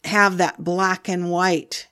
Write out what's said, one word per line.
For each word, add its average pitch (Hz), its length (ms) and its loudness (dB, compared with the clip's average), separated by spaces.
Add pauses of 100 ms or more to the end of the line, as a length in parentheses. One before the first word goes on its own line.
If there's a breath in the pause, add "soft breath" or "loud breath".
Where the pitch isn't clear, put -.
have 202 360 2
that 170 260 -2
black 185 440 -2
and 180 220 -2
white. 175 600 -2